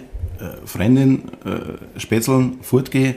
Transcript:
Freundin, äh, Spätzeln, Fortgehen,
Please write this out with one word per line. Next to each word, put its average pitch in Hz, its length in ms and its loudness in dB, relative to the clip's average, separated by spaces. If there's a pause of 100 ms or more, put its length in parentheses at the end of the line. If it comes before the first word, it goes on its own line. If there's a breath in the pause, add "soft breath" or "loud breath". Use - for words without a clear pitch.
(640)
Freundin, 131 580 4 (220)
äh, - 540 -10
Spätzeln, 127 600 0
Fortgehen, 131 560 0